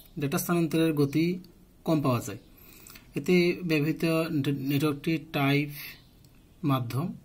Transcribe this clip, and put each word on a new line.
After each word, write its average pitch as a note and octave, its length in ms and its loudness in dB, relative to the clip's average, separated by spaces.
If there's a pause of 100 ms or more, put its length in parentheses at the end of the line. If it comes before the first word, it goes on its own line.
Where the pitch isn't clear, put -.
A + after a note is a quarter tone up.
(180)
ডেটা D3 200 -2
স্থানান্তরের D#3+ 540 2
গতি D3+ 460 2 (460)
কম D#3 180 2
পাওয়া A#2+ 240 0
যায়। G2+ 120 -10 (760)
এতে F3 500 2
ব্যবহৃত D#3 400 0 (260)
নেট-, C#3+ 280 0
নেটওয়ার্কটি C#3+ 600 0 (140)
টাইপ, C#3+ 360 2 (960)
মাধ্যম C3 480 -2 (120)